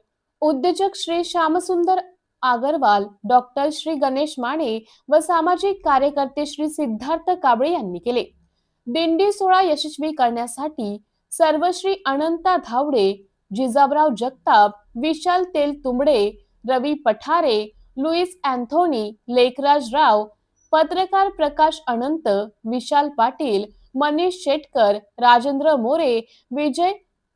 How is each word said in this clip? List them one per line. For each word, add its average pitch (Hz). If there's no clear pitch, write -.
उद्योजक 349
श्री 339
श्यामसुंदर 349
आगरवाल, 247
डॉक्टर 247
श्री 311
गणेश 285
माने 247
व 302
सामाजिक 359
कार्यकर्ते 285
श्री 294
सिद्धार्थ 294
काबळे 254
यांनी 196
केले. 240
दिंडी 330
सोहळा 381
यशस्वी 311
करण्यासाठी 240
सर्व 311
श्री 381
अनंता 330
धावडे, 240
जिजाबराव 269
जगताप, 226
विशाल 330
तेलतुंबडे, 285
रवी 262
पठारे, 254
लुईस 339
अँथोनी, 254
लेखराज 254
राव, 233
पत्रकार 370
प्रकाश 311
अनंत, 262
विशाल 254
पाटील, 233
मनीष 302
शेटकर, 240
राजेंद्र 269
मोरे, 254
विजय 302